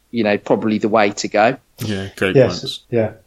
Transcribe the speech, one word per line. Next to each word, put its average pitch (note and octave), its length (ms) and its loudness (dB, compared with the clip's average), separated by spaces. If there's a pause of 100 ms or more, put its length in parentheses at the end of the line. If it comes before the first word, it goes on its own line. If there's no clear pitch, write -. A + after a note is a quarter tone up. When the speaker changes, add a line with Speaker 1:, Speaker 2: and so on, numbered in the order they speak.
(120)
Speaker 1:
you A#2 120 -2
know, G#2 140 2
probably G#2+ 400 0
the G#2+ 100 -2
way G#2 240 2
to - 160 -8
go. A2 300 2 (220)
Speaker 2:
Yeah, G2+ 360 -6
great F#2+ 220 0
Speaker 3:
Yes, A2+ 240 2
Speaker 2:
points. - 180 -12 (100)
Speaker 3:
yeah, A2+ 220 -2 (160)